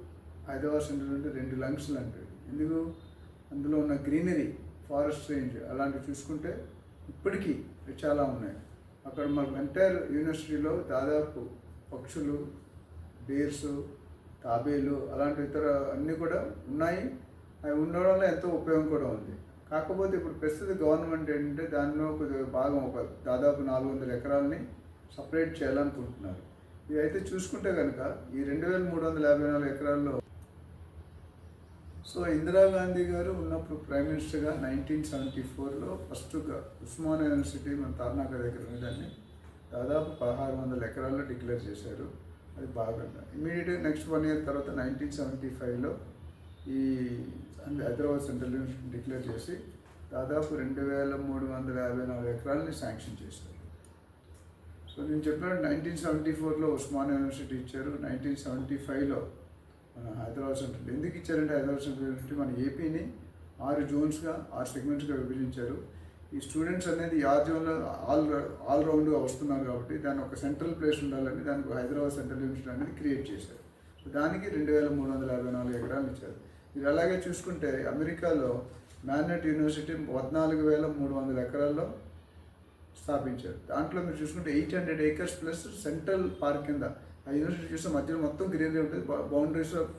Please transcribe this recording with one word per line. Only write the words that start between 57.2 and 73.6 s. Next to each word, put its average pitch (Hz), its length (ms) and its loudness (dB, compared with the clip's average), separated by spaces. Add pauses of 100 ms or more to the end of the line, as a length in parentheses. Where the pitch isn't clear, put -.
ఇచ్చారు. 135 440 -6
నైన్టీన్ 131 360 -2
సెవెంటీ 135 400 -4
ఫైవ్లో 139 540 0 (680)
మన 120 280 -8
హైదరాబాద్ 135 320 -2
సెంట్రల్. 123 400 -4
ఎందుకు 175 220 -2
ఇచ్చారంటే 151 360 2
హైదరాబాద్ 139 300 2
సెంట్రల్ 135 220 -2
యూనివర్సిటీ 131 340 -4
మన 127 180 -2
ఏపీని 156 540 -2 (500)
ఆరు 147 240 2
జోన్స్గా, 151 680 0
ఆరు 123 140 -2
సెగ్మెంట్స్గా 143 480 -2
విభజించారు. 127 840 -4 (340)
ఈ 139 60 -4
స్టూడెంట్స్ 175 480 0
అనేది 165 320 2
ఈ - 20 6
ఆరు 147 220 8
జోన్లో 160 280 2 (380)
all, 151 160 6 (460)
all 156 200 6
round-గా 151 260 6
వస్తున్నారు 135 460 0
కాబట్టి 123 340 -2
దాన్ని 139 260 0
ఒక 127 100 -6
సెంట్రల్ 151 460 0
ప్లేస్ 151 240 4
ఉండాలని 135 400 0
దానికి 139 280 0
హైదరాబాద్ 139 400 0
సెంట్రల్ 131 280 -4
యూనివర్సిటీ 131 300 -4
అనేది 139 200 -2
క్రియేట్ 139 400 0
చేశారు. - 320 -10 (400)